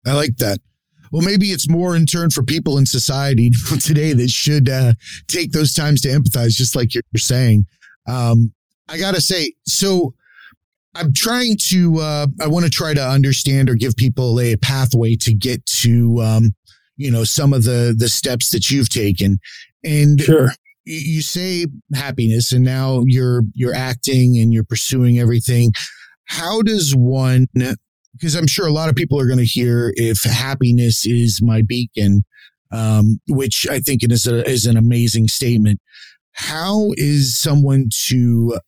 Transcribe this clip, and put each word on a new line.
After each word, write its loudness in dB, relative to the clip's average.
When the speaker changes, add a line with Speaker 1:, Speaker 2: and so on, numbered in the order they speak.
Speaker 1:
I -2
like -2
that. -2
Well, -2
maybe 0
it's -4
more 0
in 2
turn -2
for -2
people -2
in 4
society 0
<laughs> -2
today 0
that 2
should, 0
uh, 2
take -4
those 2
times 0
to -2
empathize, 0
just -2
like -2
you're -4
saying. 2
Um, 0
I -10
gotta -2
say, -2
so 0
I'm -2
trying 0
to, 2
uh, -4
I -2
wanna 2
try -2
to 0
understand 2
or 2
give -2
people 0
a 0
pathway 0
to 2
get -2
to, 2
um, 2
you -4
know, 0
some 2
of 2
the, 2
the 0
steps -4
that -2
you've 0
taken. 0
And 4
Speaker 2:
Sure. 4
Speaker 1:
y-, 2
you -4
say -4
happiness, -2
and 4
now 0
you're, 2
you're -2
acting 2
and 4
you're 2
pursuing 0
everything. 2
How -4
does 0
one, 2
'cause -4
I'm 0
sure -2
a 0
lot -2
of 0
people -2
are 0
gonna 2
hear, 0
"If -2
happiness 0
is 0
my 2
beacon," 0
um, 0
which -2
I -4
think -2
is 0
a, -2
is -2
an 2
amazing 2
statement. 0
How -4
is 0
someone 2
to 0